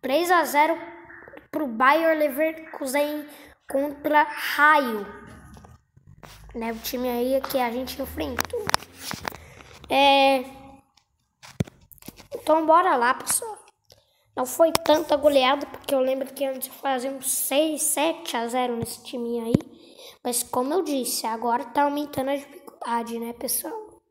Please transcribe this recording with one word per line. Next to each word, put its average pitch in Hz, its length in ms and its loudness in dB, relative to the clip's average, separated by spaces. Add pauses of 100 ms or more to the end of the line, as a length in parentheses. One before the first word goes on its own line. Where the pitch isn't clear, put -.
Três 311 280 2
a 339 140 6
zero 302 340 4 (720)
pro 302 160 -2
Bayer 285 480 4
Leverkusen 302 1120 -2 (400)
contra 294 560 2
Raio. 285 840 2 (1500)
Né, 226 180 -4
o 226 80 -8
time 247 280 -4
aí 254 320 2
que 269 160 -4
a 247 140 0
gente 254 320 -8
enfrentou. 302 640 -6 (1200)
É, 269 520 4 (1900)
então 320 320 2
bora 339 300 6
lá, 240 180 2
pessoal. - 420 -4 (800)
Não 254 80 0
foi 320 280 4
tanta 302 440 2
goleada, 277 480 4
porque - 300 -6
eu 262 60 2
lembro 262 340 0
que 277 100 -4
antes 262 240 -6
fazia 269 420 -4
uns 262 200 -8
seis, 302 500 0
sete 320 560 -2
a 233 100 -2
zero 247 300 -2
nesse - 280 -8
timinho 233 420 -6
aí. 233 80 -4 (680)
Mas 240 200 -2
como 262 320 -2
eu 370 80 0
disse, 269 440 -4
agora 233 380 -2
tá 285 200 0
aumentando 285 440 -2
a 285 80 0
dificuldade, 233 840 -8
né, 233 140 -8
pessoal? 415 800 -8